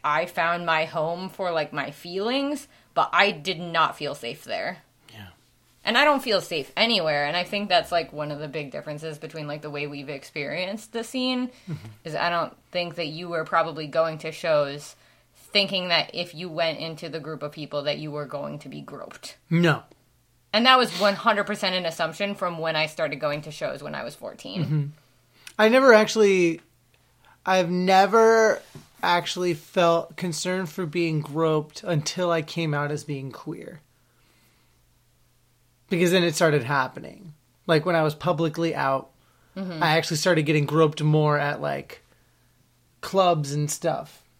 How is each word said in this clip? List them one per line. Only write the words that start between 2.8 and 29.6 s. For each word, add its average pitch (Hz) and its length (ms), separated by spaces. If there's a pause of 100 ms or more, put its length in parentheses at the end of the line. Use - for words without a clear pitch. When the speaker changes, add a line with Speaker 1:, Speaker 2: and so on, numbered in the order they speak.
Speaker 1:
but - 180
I 202 200
did 165 280
not 165 380
feel 143 160
safe 135 300
there. 113 340 (340)
Speaker 2:
Yeah. 104 160 (560)
Speaker 1:
And 233 140
I 277 60
don't 285 180
feel 202 180
safe 151 360
anywhere, 160 500
and 156 100
I 180 80
think 202 240
that's, 180 240
like, 165 200
one 147 180
of 147 80
the 151 100
big 147 220
differences 147 480
between, 156 280
like, 151 160
the 151 80
way 143 160
we've 143 220
experienced 151 840
the 233 120
scene, 254 440 (200)
Speaker 2:
Mm-hmm. 147 180 (180)
Speaker 1:
is 156 100
I 170 160
don't 170 260 (140)
think 175 260
that 165 120
you 165 200
were 165 160
probably 160 420
going 160 320
to 160 140
shows 147 600 (400)
thinking 185 540
that 165 260
if 175 200
you 175 140
went 160 300
into 160 300
the 160 120
group 147 220
of 147 80
people 147 340
that 147 140
you 151 120
were 147 160
going 147 340
to - 80
be 147 120
groped. - 560 (140)
Speaker 2:
No. 165 320 (680)
Speaker 1:
And 233 140
that 262 120
was 240 120 (100)
one 202 140
hundred 208 300
percent 202 300
an 180 120
assumption 165 480
from 175 240
when 160 180
I 156 100
started 151 340
going 147 220
to 156 80
shows 135 320
when 147 120
I 135 100
was 139 100
fourteen. 175 500
Speaker 2:
Mm-hmm. 147 200 (760)
I 214 100
never 254 260
actually, 196 680 (840)
I've 185 260
never 196 920 (420)
actually 175 520
felt 170 640